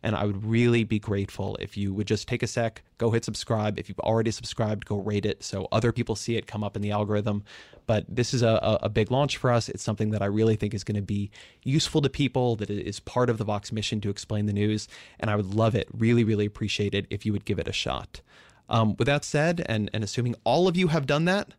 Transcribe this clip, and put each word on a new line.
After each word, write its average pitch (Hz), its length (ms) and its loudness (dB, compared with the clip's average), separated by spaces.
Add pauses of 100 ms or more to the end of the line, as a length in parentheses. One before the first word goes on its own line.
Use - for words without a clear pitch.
And 107 120 -2
I - 80 -2
would 101 220 -2
really 120 380 4
be 107 160 0
grateful 101 600 -4
if - 160 -10
you 98 200 -4
would 104 100 -2
just 104 220 -2
take 123 160 -2
a 117 40 -4
sec, 113 360 -4 (160)
go 117 100 2
hit 113 160 0
subscribe. 107 540 -2
If - 100 -10
you've 98 120 -10
already 113 280 2
subscribed, 110 560 -4
go 104 120 -4
rate 101 280 -2
it - 180 -2
so 98 280 -6
other 113 200 2
people - 240 -2
see 117 200 -4
it 110 100 -4
come 107 180 -6
up 101 120 -6
in 104 80 -4
the 104 80 -2
algorithm. 104 520 0 (440)
But 107 200 2
this 123 280 -2
is 120 80 2
a, 113 180 6
a, 107 220 2
a 101 60 0
big 107 200 2
launch 135 280 0
for 127 140 2
us. 117 160 2
It's - 140 -10
something 107 300 -2
that 104 100 0
I 98 60 0
really 107 300 4
think 104 180 -2
is 98 80 -6
gonna 104 180 -2
be 101 300 -4 (320)
useful 151 400 2
to 151 80 4
people, 123 460 2
that 107 120 -4
is 101 300 -4
part 123 320 2
of 113 80 0
the 113 40 0
Vox 101 280 -2
mission 107 300 -2
to 101 100 -2
explain 104 340 -2
the 104 80 0
news. 104 340 2 (320)
And 107 120 0
I 104 60 2
would 101 180 -2
love 110 180 4
it, 110 180 0
really, 113 320 4
really 104 220 4
appreciate 104 480 -2
it 101 160 0
if - 160 -6
you 107 80 0
would 101 120 -4
give 98 120 0
it 82 100 -4
a - 60 -4
shot. - 480 -6 (480)
Um, 110 300 4
with 117 80 2
that 143 180 0
said, 160 400 0
and, 107 260 0
and 110 120 -2
assuming 120 400 -2
all 156 240 4
of 175 100 2
you 180 120 4
have 147 180 0
done 147 180 2
that 190 320 -2